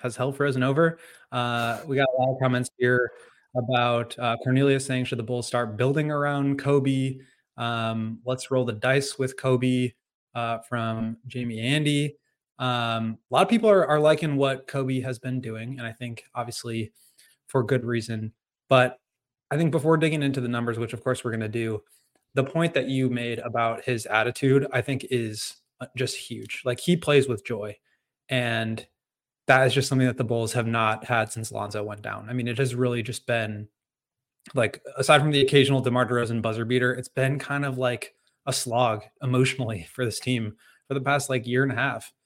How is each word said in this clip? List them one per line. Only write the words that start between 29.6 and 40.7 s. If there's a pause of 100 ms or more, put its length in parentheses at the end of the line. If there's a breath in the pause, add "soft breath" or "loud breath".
is
just
something
that
the
Bulls
have
not
had
since
Lonzo
went
down.
I
mean,
it
has
really
just
been, (840)
like, (140)
aside
from
the
occasional
DeMar
DeRozan
buzzer
beater,
it's
been
kind
of
like (300)
a
slog (180)
emotionally
<laughs>
for
this
team (320 soft breath)